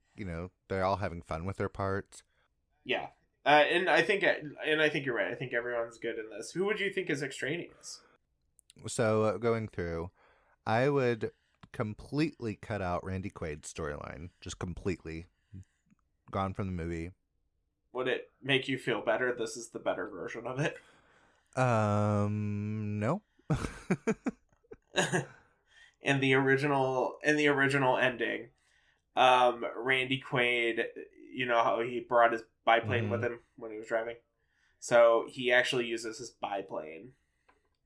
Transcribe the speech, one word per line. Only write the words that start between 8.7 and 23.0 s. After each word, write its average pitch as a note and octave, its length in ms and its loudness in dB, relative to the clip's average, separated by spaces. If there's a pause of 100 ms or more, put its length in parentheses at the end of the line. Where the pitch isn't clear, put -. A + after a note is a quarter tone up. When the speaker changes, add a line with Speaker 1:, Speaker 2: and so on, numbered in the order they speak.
Speaker 1:
So, A2 360 0
uh, G#2 140 0
going A2+ 300 -2
through, E2+ 440 -6 (540)
I A#2+ 240 2
would A#2+ 420 0 (400)
completely A#2+ 840 -4
cut G2+ 260 -6
out F2 220 -2
Randy F#2 280 -6
Quaid's D2+ 420 -10
storyline. D2+ 560 -8 (120)
Just - 180 -12
completely. E2 680 -6 (1040)
Gone F#2+ 240 -2
from G2 140 -6
the F#2 60 -4
movie. E2+ 380 -6 (840)
Speaker 2:
Would B2+ 140 -4
it - 240 -4 (100)
make C3 260 0
you C3 100 -2
feel A2 240 -2
better? B2 320 0
This A2+ 240 -6
is A2+ 120 -14
the A#2 100 -12
better - 280 -4
version G#2 400 -10
of B2+ 120 -6
it. E3 180 -4 (840)
Speaker 1:
Um, G#2 1400 0
no. C3+ 220 0 (280)